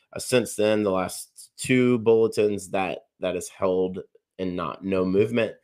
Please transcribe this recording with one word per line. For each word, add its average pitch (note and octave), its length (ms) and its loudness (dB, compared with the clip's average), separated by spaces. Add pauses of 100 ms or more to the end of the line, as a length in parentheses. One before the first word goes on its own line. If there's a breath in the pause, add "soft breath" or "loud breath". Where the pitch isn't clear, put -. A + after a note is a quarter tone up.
(120 soft breath)
Uh, - 60 -10
since A#2 360 0
then, G#2+ 280 2
the G2+ 80 0
last - 680 -6
two B2 440 2
bulletins G#2+ 720 4
that, F#2+ 360 -4 (140)
that F2+ 160 -2
is F2 120 -8
held F#2 520 -2 (380)
and F#2 160 -4
not, F2 300 -8
no F#2+ 200 0
movement. G#2+ 600 2